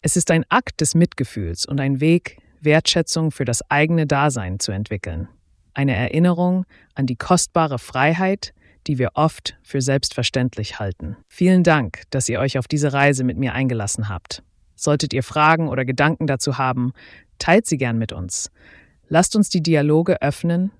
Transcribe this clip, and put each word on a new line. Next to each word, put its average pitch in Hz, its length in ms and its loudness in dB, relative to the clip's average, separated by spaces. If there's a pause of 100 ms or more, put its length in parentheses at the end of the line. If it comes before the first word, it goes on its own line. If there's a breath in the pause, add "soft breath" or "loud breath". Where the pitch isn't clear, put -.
Es - 160 0
ist 180 160 0
ein 165 160 2
Akt - 320 -2
des 151 160 0
Mitgefühls 107 680 0
und 139 160 -4
ein 135 200 -2
Weg, 165 380 0 (220 soft breath)
Wertschätzung 160 680 2
für 135 140 -4
das - 260 -4
eigene 156 340 2
Dasein 135 540 0
zu - 140 -6
entwickeln. 95 560 -6 (460)
Eine 139 200 0
Erinnerung 175 680 2 (320 soft breath)
an 135 100 0
die 123 80 -2
kostbare 160 640 0
Freiheit, 165 760 -2 (360 soft breath)
die 143 100 -2
wir 123 160 0
oft - 480 -2
für - 180 -4
selbstverständlich 127 1000 -2
halten. 98 360 -8 (120)
Vielen 185 340 4
Dank, 156 480 2
dass - 180 -2
ihr 117 120 -2
euch 135 180 -2
auf 123 80 -4
diese 147 260 -2
Reise 139 300 2
mit 123 160 -2
mir 127 140 -2
eingelassen 117 560 -2
habt. - 340 -10 (320)
Solltet 147 380 -2
ihr 127 100 -2
Fragen 156 460 2
oder 127 160 -2
Gedanken 143 420 0
dazu 135 320 -2
haben, 127 340 -2 (460 loud breath)
teilt 196 280 4
sie 151 120 -2
gern 120 200 0
mit 113 140 -4
uns. - 380 -8 (560 soft breath)
Lasst 170 300 2
uns 214 140 2
die 175 120 2
Dialoge 156 580 2
öffnen 170 600 -2